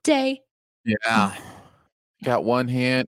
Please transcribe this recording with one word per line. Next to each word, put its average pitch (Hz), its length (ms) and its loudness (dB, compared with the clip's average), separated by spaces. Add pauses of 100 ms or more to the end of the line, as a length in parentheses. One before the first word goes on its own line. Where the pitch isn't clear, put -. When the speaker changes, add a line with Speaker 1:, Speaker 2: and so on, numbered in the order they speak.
Speaker 1:
day. 269 380 0 (420)
Speaker 2:
Yeah. 107 500 0 (460)
Speaker 1:
<sighs> - 460 -20
Speaker 2:
Got 120 180 0
one 123 240 0
hand, 127 400 0